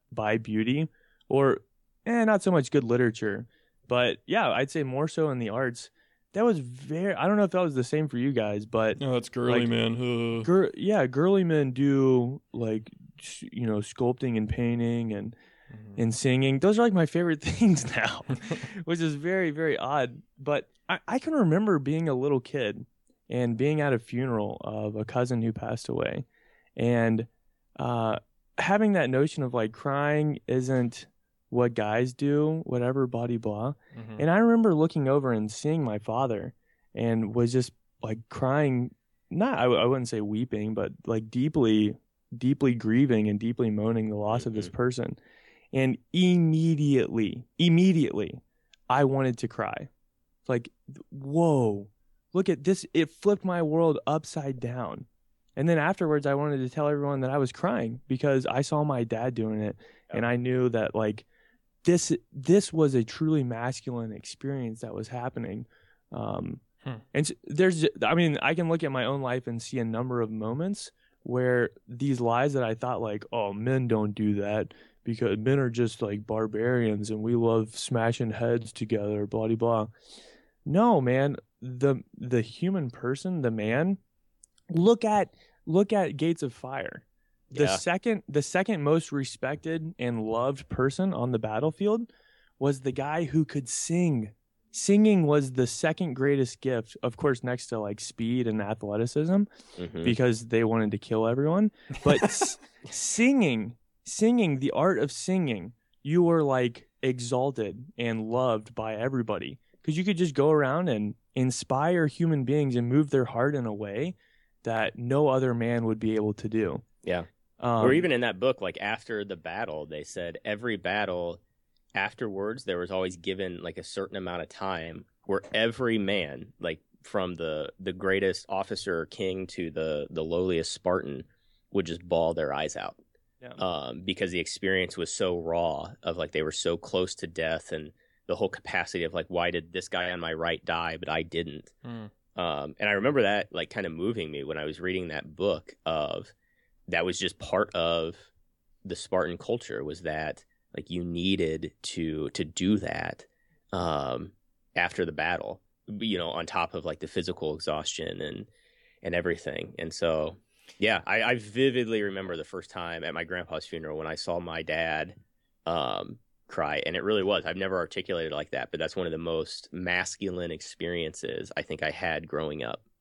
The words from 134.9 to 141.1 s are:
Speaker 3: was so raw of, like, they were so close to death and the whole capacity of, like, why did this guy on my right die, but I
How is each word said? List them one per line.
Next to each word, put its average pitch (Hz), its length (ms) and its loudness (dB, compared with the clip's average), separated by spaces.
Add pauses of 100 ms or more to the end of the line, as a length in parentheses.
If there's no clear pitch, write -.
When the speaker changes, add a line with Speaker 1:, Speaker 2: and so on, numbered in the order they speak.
Speaker 3:
was 85 160 -6
so 90 260 -2
raw 82 480 -2 (160)
of, 85 140 -4
like, 78 140 -6
they 78 120 -2
were 78 80 -4
so 85 260 -2
close - 380 -2
to - 120 -10
death 82 440 -4
and 78 200 -10 (360)
the 87 80 -2
whole 101 140 -2
capacity - 540 -4
of, 82 100 -4
like, 85 140 -4
why 87 220 0
did 85 240 -4
this 92 140 -6
guy 90 240 -4
on 90 80 -6
my 82 140 -6
right 82 300 -4
die, 82 340 -4
but 78 120 -10
I 82 140 -2